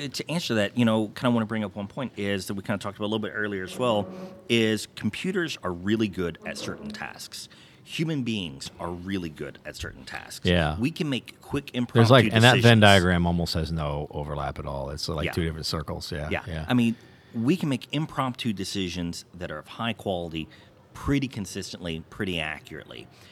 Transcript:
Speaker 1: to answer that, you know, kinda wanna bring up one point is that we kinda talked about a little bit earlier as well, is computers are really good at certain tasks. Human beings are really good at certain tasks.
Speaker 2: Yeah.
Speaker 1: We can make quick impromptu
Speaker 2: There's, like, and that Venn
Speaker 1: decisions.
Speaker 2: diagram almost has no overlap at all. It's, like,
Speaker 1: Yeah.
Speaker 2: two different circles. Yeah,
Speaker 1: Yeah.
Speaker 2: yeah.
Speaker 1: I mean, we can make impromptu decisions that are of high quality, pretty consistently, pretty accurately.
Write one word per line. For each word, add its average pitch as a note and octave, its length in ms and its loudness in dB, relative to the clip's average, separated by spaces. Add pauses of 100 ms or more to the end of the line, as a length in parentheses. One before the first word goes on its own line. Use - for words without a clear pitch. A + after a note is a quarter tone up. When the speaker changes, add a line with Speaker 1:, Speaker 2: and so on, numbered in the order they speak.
(120)
Speaker 1:
to - 180 -8
answer D#3+ 240 -2
that, G2+ 240 0
you A#2+ 60 4
know, A2 240 2
kinda B2 240 -2
wanna A2+ 140 2
bring A2 180 -4
up F#2+ 100 -8
one G2+ 140 -8
point B2 280 -8
is G2+ 300 -2
that G#2 80 -6
we G2 80 -8
kinda G2+ 180 -2
talked G2+ 180 -10
about G#2 80 -4
a G#2 40 0
little A2 80 0
bit G#2 160 -4
earlier G2+ 300 -4
as F2+ 120 -10
well, A2 300 2 (420)
is A2 460 4
computers E3+ 720 -4
are F#2 80 -2
really G#2 340 2
good F2 400 -2
at D#2+ 100 -8
certain - 340 -10
tasks. - 580 -12 (340)
Human D#3 400 -4
beings F#2+ 560 -6
are F2 120 -6
really F2 400 -6
good C#2+ 360 -12
at D2 80 -12
certain - 300 -12
tasks. - 440 -6
Speaker 2:
Yeah. E2+ 300 4
Speaker 1:
We C#3 140 0
can E3 180 -4
make - 300 -8
quick - 340 -8
impromptu B2 240 0
Speaker 2:
There's, A2+ 140 10
like, B2 200 10
and A2+ 120 8
that B2 80 10
Venn A#2 260 8
Speaker 1:
decisions. - 40 8
Speaker 2:
diagram F2+ 440 8
almost E2+ 280 0
has D#2+ 180 0
no D2 400 -2
overlap D2 480 -6
at D2 60 -8
all. C#2 240 -6
It's, - 180 -8
like, D#2+ 180 -2
Speaker 1:
Yeah. - 60 -2
Speaker 2:
two F2+ 100 0
different D#2+ 240 -4
circles. E2 460 -6
Yeah, D2+ 180 -6
Speaker 1:
Yeah. D#2+ 160 -4
Speaker 2:
yeah. D#2+ 220 -6
Speaker 1:
I B2+ 60 2
mean, A#2 200 4 (400)
we A#2+ 220 2
can F3 120 -2
make C3 220 -4
impromptu C3+ 600 -4
decisions F2+ 720 -4 (100)
that F2 160 -10
are D2+ 80 -10
of D2 80 -16
high A#2 280 -6
quality, E2+ 540 -6 (460)
pretty C3+ 340 0
consistently, F2+ 800 -8
pretty F#2 300 -4
accurately. D2 640 -10 (260)